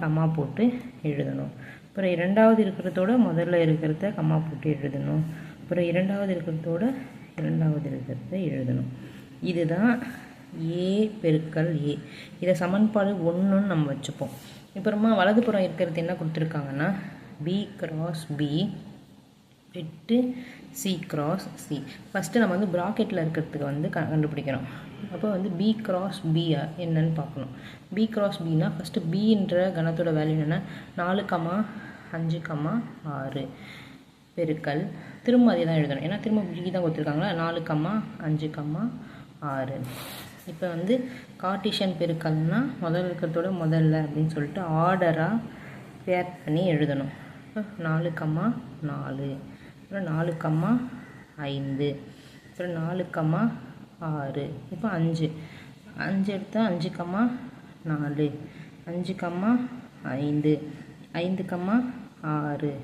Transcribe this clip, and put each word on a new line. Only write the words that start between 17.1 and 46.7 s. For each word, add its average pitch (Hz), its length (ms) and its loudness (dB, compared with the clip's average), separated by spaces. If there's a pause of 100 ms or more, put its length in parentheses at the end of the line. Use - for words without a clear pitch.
B 180 100 0 (240)
cross 160 400 -4 (200)
B - 20 0 (1300)
வெட்டு 180 420 0 (600)
C 190 120 0 (200)
cross 151 320 0 (200)
C. 143 160 -4 (320)
ஃபஸ்ட்டு 220 300 2
நம்ம 185 140 4
வந்து 202 200 2
பிராக்கெட்டில் 185 480 0
இருக்கிறதுக்கு 160 460 -2
வந்து 151 260 0
க-, 151 160 0
கண்டுபிடிக்கணும். 147 560 0 (460)
அப்போ 196 120 -4 (100)
வந்து 190 240 -2
B 208 100 4 (180)
cross 185 320 -2 (160)
B 165 80 4 (400)
என்னன்னு 165 360 2
பார்க்கணும். 135 360 -6 (400)
B 220 100 2 (100)
cross 202 300 2
Bனா 160 300 4
ஃபஸ்ட்டு 185 280 -4 (100)
Bன்ற 190 500 4 (140)
கணத்தோட 165 400 2
வேல்யூ 156 200 2
என்னென்னா, 156 220 2 (420)
நாலு 190 300 2
கமா 170 240 0 (640)
அஞ்சு 165 320 0
கமா 156 240 0 (460)
ஆறு 135 260 -4 (920)
பெருக்கல், 151 460 0 (420)
திரும்ப 247 300 10
அதே 170 140 2
தான் 160 120 4
எழுதணும். 139 280 0
ஏன்னா 202 160 -2
திரும்ப 214 280 2
B 180 220 -2
தான் 180 100 2
கொடுத்துருக்காங்களா, 160 460 0 (100)
நாலு 165 200 0 (100)
கமா 160 240 2 (320)
அஞ்சு 151 220 2 (100)
கமா 151 240 -2 (720)
ஆறு. 131 240 -4 (720)
இப்போ 160 200 -6
வந்து 180 220 2 (480)
கார்ட்டீசியன் 196 580 0
பெருக்கல்னா 160 580 2 (240)
முதல்ல 175 280 0
இருக்கிறதோட 170 400 -2 (100)
முதல்ல 160 440 4
அப்படின்னு 151 300 0
சொல்லிட்டு 147 280 -2 (240)
ஆர்டராக 180 520 4 (680)
பேர் 180 360 0
பண்ணி 160 300 2